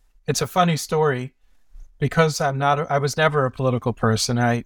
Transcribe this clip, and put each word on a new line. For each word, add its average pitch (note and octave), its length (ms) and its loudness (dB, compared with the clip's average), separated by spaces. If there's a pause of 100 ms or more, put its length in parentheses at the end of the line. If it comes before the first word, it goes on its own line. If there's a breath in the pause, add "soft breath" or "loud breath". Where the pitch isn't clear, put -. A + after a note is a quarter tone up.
(280)
it's C#3+ 140 -2
a C#3+ 60 -2
funny F3 300 2
story. C#3+ 560 -2 (640)
Because D#3 400 2
I'm C3+ 200 -2
not, C#3+ 320 0
I C#3 80 2
was C#3 180 -2
never D3+ 280 2
a B2+ 60 -2
political B2+ 400 -2
person. A2+ 460 0
I A#2+ 280 0